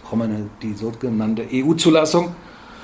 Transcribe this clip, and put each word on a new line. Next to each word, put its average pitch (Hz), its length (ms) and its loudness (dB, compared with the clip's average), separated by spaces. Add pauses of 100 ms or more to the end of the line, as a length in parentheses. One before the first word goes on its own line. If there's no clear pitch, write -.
braucht - 140 -8
man 113 140 0
eine, 104 200 -6 (120)
die 110 120 -6
sogenannte 110 680 -2
E-U-Zulassung. 160 920 2 (500)